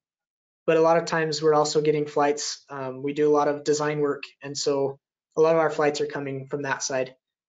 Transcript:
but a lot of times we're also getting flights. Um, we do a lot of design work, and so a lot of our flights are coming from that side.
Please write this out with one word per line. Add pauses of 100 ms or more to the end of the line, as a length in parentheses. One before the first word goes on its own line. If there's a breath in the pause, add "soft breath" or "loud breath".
(680)
but
a
lot
of
times
we're
also
getting
flights.
Um,
we
do
a
lot
of
design
work, (200)
and
so (360)
a
lot
of
our
flights
are
coming
from
that
side. (340)